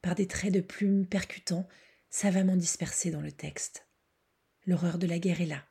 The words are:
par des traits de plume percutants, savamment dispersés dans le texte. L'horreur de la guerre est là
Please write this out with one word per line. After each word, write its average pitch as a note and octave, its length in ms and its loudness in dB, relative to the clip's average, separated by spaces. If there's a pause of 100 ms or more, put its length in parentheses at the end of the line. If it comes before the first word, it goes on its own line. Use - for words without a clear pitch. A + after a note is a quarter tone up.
par F3 120 0
des F#3+ 120 2
traits F3+ 260 -2
de F#3 80 4
plume G3 460 2
percutants, F3+ 640 -4 (420)
savamment F#3+ 460 4
dispersés E3+ 540 0
dans D3+ 100 -4
le D3+ 120 -8
texte. - 540 -10 (800)
L'horreur F3 320 2
de F3+ 80 0
la E3+ 120 0
guerre F3 220 0
est E3+ 60 2
là C#3+ 240 -8